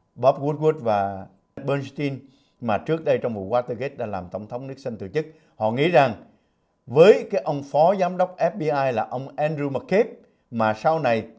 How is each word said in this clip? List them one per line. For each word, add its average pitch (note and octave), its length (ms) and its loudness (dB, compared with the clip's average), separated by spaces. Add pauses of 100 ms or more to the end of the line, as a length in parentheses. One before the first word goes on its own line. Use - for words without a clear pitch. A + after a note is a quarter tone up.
(140)
Bob C3 220 2
Woodward D3+ 420 -2
và G2+ 480 -2 (380)
Bernstein C#3 540 -4 (420)
mà A2 180 0
trước D#3+ 260 -4
đây C#3 140 2
trong A#2+ 160 -4
vụ F#2+ 160 -8
Watergate B2 460 -4
đã A#2 100 -6
làm F#2 220 -8
Tổng G2 180 -10
thống B2 200 -12
Nixon B2 300 -10
từ G2 120 -10
chức. D3+ 180 -4 (300)
Họ A2 140 -2
nghĩ C3+ 180 2
rằng C#3+ 260 4 (720)
với D#3+ 440 6
cái G3 120 -2
ông C#3+ 200 -4
phó D#3 320 4
giám F3+ 220 -2
đốc F3+ 200 -2
F F3+ 200 0
B G#3 40 -8
I C#3+ 320 0
là A2 180 -2
ông C3+ 260 -10
Andrew D3 340 -2
McCabe, F#3 380 0 (420)
mà A2 240 0
sau D#3+ 240 0
này A#2+ 280 0 (120)